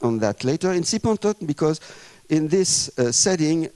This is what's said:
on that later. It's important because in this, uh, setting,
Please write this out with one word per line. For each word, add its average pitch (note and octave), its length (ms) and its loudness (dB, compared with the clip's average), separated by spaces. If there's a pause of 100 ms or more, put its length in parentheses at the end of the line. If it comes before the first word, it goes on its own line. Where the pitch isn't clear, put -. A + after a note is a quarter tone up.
on A#2 180 0
that G#2+ 240 -2
later. E3 280 0
It's F3 200 -2
important G#3 540 -2
because D#3 340 0 (480)
in D#3 200 0
this, F#3 500 0
uh, A#2+ 120 2
setting, D#3+ 640 2